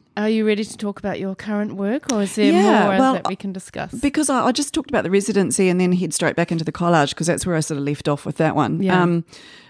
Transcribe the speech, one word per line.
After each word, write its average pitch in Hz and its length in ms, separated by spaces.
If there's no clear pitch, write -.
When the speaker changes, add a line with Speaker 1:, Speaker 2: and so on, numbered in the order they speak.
Speaker 1:
are 208 120
you 220 180
ready 214 180
to - 120
talk 202 220
about 196 220
your 190 160
current 208 400
work, 208 360
or 214 100
is 196 120
there 240 180
Speaker 2:
Yeah, 339 360
Speaker 1:
more 190 100
Speaker 2:
well, 269 160
Speaker 1:
that 180 140
we 190 80
can 196 160
discuss? - 420
Speaker 2:
because 285 360
I, 254 160
I 247 60
just 285 220
talked - 160
about 240 140
the 165 60
residency 196 580
and 180 120
then 180 120
head 180 200
straight 160 240
back 170 140
into 165 140
the 156 80
collage 170 420
'cause 147 140
that's 165 180
where 175 100
I 156 40
sort 151 180
of 139 60
left 143 240
off 147 180
with - 120
that 160 180
one. 151 260
Speaker 1:
Yeah. 185 180
Speaker 2:
Um, 170 240